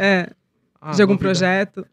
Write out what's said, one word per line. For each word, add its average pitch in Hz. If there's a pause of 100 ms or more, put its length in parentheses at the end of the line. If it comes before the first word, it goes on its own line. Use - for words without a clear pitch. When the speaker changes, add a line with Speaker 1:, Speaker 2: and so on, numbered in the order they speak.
Speaker 1:
É. 190 (500)
Speaker 2:
Ah, 156
Speaker 1:
De 185
algum 202
Speaker 2:
novidade. 196 (200)
Speaker 1:
projeto? 190